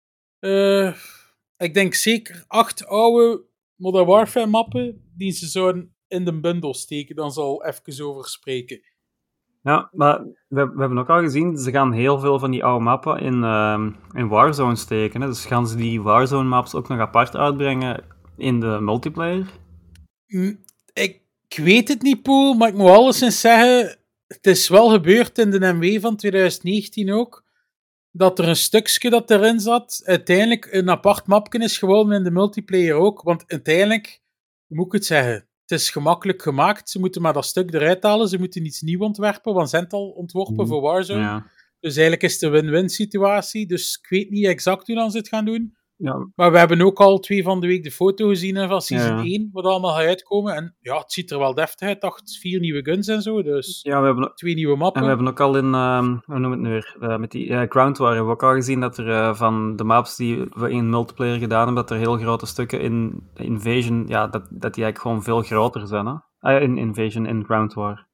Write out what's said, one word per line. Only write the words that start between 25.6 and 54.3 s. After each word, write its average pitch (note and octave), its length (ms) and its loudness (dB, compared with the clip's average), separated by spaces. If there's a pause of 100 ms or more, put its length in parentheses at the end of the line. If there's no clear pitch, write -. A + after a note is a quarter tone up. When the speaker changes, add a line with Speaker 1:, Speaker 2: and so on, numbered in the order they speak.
Speaker 1:
M E3+ 80 -2
W G3 200 0
van A3 160 -2
tweeduizend F#3+ 480 0
negentien G3+ 480 -4
ook, A#3+ 320 -4 (680)
dat F#3 280 4
er E3 100 2
een E3 80 2
stukje - 540 0
dat A#3 200 2
erin A3 300 4
zat, A#3 440 -2
uiteindelijk G3 680 2
een F#3 200 0
apart G3+ 360 2
mapje G#3 320 2
is A3+ 200 -2
geworden G#3 380 4
in F#3+ 80 0
de F3 60 0
multiplayer F#3 640 0
ook. G3 280 2
Want E3 240 -2
uiteindelijk, G3+ 760 -2 (460)
hoe D#3 100 -12
moet F3+ 100 -2
ik F#3 60 -8
het G#3+ 140 0
zeggen, C3 260 2 (300)
het E3 180 -4
is - 100 -2
gemakkelijk E3+ 520 -2
gemaakt. D#3 480 -2
Ze G3 80 -8
moeten F3+ 240 -4
maar D#3+ 100 2
dat C#3 120 -2
stuk F3+ 300 -4
eruit E3 280 0
halen, G#3+ 260 2
ze F#3 100 -4
moeten F3+ 260 -6
iets D3 180 -10
nieuw E3+ 180 -4
ontwerpen, G#3 540 -4
want F3 100 0
ze C#3 60 -6
zijn E3 140 0
het F3 80 -12
al G3+ 160 -8
ontworpen F3 460 -8
Speaker 2:
Mhm. F#3+ 120 -2
Speaker 1:
voor C#3+ 140 -4
Warzone. E3+ 400 -2
Speaker 2:
Ja. G#2+ 260 -6 (340)
Speaker 1:
Dus D#3 160 -6
eigenlijk D#3+ 260 2
is F3 100 0
het - 100 -6
een D3+ 80 0
win-win D#3 380 2
situatie. G3+ 800 -2
Dus E3+ 360 -6
ik - 60 -20
weet G3 220 -2
niet G3+ 160 0
exact F#3 400 -2
hoe A3+ 100 -6
dan A3+ 140 -2
ze A3+ 80 -6
het G#3 100 -10
gaan A3 160 -4
doen. A3+ 320 -6 (240)
Speaker 2:
Ja. C3 340 -6
Speaker 1:
Maar E3+ 180 4
we F3 60 8
hebben E3+ 220 6
ook G3 200 4
al G3 180 8
twee G3 240 -2
van F#3 180 -2
de F3 60 -4
week F3+ 180 0
de D3 60 -12
foto G3 380 0
gezien, F#3+ 280 -2
hè, G3 120 -4
van F#3+ 140 -2
season A#2 340 -2
Speaker 2:
Ja. A2+ 60 -4
Speaker 1:
één, G#3 300 -4
wat F#3 120 -8
allemaal F#3 300 0
gaat D#3+ 120 0
uitkomen. F#3+ 480 -2
En D3+ 260 -10
ja, C3 180 -6
het - 140 -10
ziet F3 180 -10
er C#3+ 80 -8
wel C3+ 160 0
deftig D#3+ 340 -4
uit. G3+ 120 -4
Acht, - 380 -10
vier F3+ 220 -4
nieuwe D3 240 -4
guns F#3+ 240 -2
en G#3+ 140 -2
zo, G#3+ 200 -4
dus D3 400 -6
Speaker 2:
Ja, C#3 180 -2
we C3+ 60 2
hebben C3 180 2
o-, - 100 -8